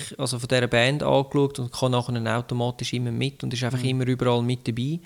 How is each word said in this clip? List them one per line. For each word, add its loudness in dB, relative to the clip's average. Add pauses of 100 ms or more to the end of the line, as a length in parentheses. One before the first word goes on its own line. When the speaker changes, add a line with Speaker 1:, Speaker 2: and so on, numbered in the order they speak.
(200)
Speaker 1:
also -4
von -8
dieser 2
Band 4
angeschaut 2
und -6
kann 0
nachher 0
automatisch -2
immer -2
mit -4
und -4
ist -4
einfach -2
Speaker 2:
Mhm. 0
Speaker 1:
immer 0
überall 2
mit -2
dabei -2